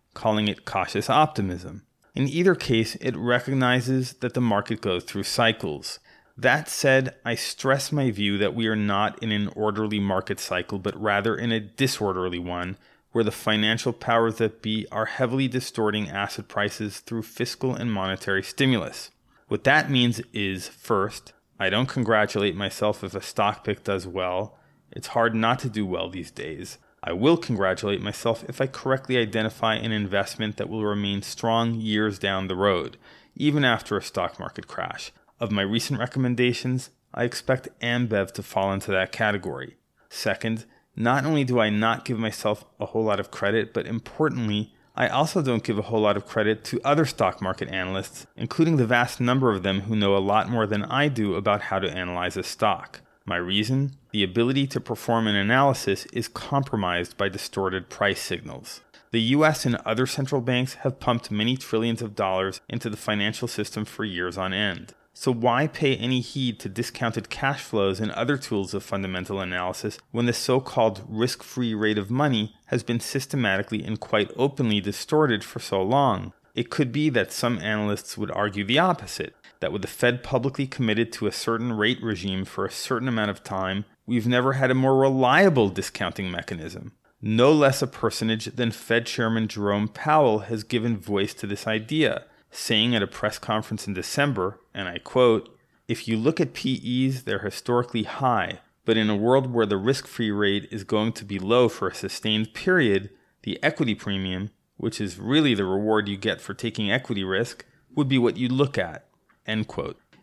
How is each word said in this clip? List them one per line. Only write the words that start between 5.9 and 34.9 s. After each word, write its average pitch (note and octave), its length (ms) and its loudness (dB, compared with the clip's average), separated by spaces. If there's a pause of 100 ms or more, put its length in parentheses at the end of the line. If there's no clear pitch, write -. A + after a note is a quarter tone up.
That C3 320 2
said, C3+ 460 2 (100)
I A#2 100 -2
stress - 580 -2
my C#3 180 2
view G2+ 260 0
that G2 180 0
we A2+ 120 0
are A2 100 2
not G#2 460 0
in A2 100 -2
an G#2 240 0
orderly G#2+ 440 0
market F#2+ 380 -2
cycle, F2+ 400 -4
but F#2 220 -4
rather G#2 340 2
in A#2 160 -2
a A2+ 100 0
disorderly F#2+ 800 -2
one, F2+ 380 -6 (360)
where A#2 120 2
the G#2 60 2
financial A2 640 0
powers A#2 420 2
that A2 240 0
be A2 320 -4
are A2 140 -2
heavily C3 420 0
distorting G#2+ 640 -2
asset G2+ 360 -6
prices G#2 540 -4
through A#2 220 -6
fiscal B2+ 520 -4
and A#2+ 160 -4
monetary F#2+ 520 0
stimulus. - 680 0 (360)
What - 180 -6
that C#3+ 260 4
means B2 300 2 (140)
is, G2 340 -4
first, - 640 -2 (280)
I F#2+ 100 2
don't A#2+ 180 2
congratulate G#2+ 640 2
myself G2+ 480 -2
if G2 140 -8
a F#2+ 40 -4
stock - 440 -2
pick G#2 180 -4
does F#2+ 240 -4
well. F#2 500 -4 (360)
It's - 160 -12
hard A#2 260 2
not A2+ 260 2
to C3 80 -4
do G#2+ 160 -2
well F2+ 240 -2
these F2+ 220 -10
days. - 480 -12 (240)
I E2+ 120 -4
will C3+ 220 4
congratulate G2 640 0
myself G#2 480 -4
if - 120 -10
I C3+ 80 0
correctly C3 500 -2
identify A2 560 0
an A2+ 160 -4
investment G#2 680 -2
that G#2 120 -6
will G#2+ 160 -4
remain G2+ 360 -2
strong A#2 540 0
years G#2+ 460 0
down F#2+ 260 0
the F#2 80 -4
road, F#2 420 2 (380)
even D3 300 2
after A2+ 320 2
a F#2+ 60 0
stock - 360 -4
market - 300 -10
crash. - 420 -8 (300)